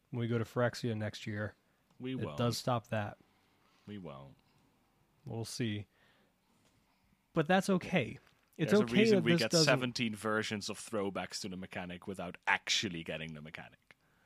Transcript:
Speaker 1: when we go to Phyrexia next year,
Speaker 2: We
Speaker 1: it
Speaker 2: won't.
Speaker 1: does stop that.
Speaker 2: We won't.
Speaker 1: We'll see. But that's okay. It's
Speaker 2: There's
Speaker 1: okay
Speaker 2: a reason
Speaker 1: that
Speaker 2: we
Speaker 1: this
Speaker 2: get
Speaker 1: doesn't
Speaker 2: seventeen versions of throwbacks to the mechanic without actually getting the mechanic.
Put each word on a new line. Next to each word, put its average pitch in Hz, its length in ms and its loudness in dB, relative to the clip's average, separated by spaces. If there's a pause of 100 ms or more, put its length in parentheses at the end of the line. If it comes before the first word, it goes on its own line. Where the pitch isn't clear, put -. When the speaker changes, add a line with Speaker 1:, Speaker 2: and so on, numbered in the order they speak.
(100)
Speaker 1:
when 123 100 -4
we 120 80 0
go 117 100 2
to 113 60 0
Phyrexia 120 520 0
next 107 300 -6
year, 107 280 -4 (460)
Speaker 2:
We 127 120 -6
Speaker 1:
it 131 120 -4
Speaker 2:
won't. 76 120 -6
Speaker 1:
does 120 220 0
stop 120 300 -2
that. 104 300 -4 (680)
Speaker 2:
We 104 120 -12
won't. 69 360 -14 (920)
Speaker 1:
We'll 113 200 -8
see. 104 420 -4 (1500)
But 160 140 2
that's 185 200 4
okay. 175 500 0 (380)
It's - 140 0
Speaker 2:
There's 202 120 8
Speaker 1:
okay 226 100 -2
Speaker 2:
a - 80 2
reason 220 180 8
Speaker 1:
that 165 60 2
Speaker 2:
we - 80 6
Speaker 1:
this 170 80 6
Speaker 2:
get 113 100 2
Speaker 1:
doesn't 160 160 6
Speaker 2:
seventeen 123 480 2
versions 107 560 -2
of 98 80 -10
throwbacks 98 640 -4
to 104 80 -8
the 90 80 -8
mechanic 90 500 -10
without 92 400 -8
actually 95 580 0
getting 80 300 -8
the 76 80 -14
mechanic. - 360 -16 (480)